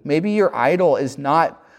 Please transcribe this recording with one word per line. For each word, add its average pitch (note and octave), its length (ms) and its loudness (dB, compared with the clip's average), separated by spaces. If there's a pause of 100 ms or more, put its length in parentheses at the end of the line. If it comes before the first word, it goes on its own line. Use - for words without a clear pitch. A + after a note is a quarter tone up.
Maybe D#3+ 280 0
your G#3 220 0
idol C#3+ 420 2
is C3 220 -6
not D3 420 -2 (180)